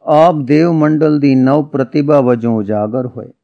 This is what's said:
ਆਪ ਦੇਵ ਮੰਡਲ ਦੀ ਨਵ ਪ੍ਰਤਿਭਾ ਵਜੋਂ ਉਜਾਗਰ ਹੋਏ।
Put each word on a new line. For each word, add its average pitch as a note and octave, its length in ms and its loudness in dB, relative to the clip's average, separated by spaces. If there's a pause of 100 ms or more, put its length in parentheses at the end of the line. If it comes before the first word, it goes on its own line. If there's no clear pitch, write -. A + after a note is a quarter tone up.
ਆਪ D#3+ 320 2 (100)
ਦੇਵ D#3 280 2
ਮੰਡਲ D3+ 480 0
ਦੀ C#3 140 2
ਨਵ C3+ 300 2
ਪ੍ਰਤਿਭਾ C#3+ 560 -2
ਵਜੋਂ A#2+ 360 0
ਉਜਾਗਰ G#2+ 500 -4
ਹੋਏ। - 260 -14 (120)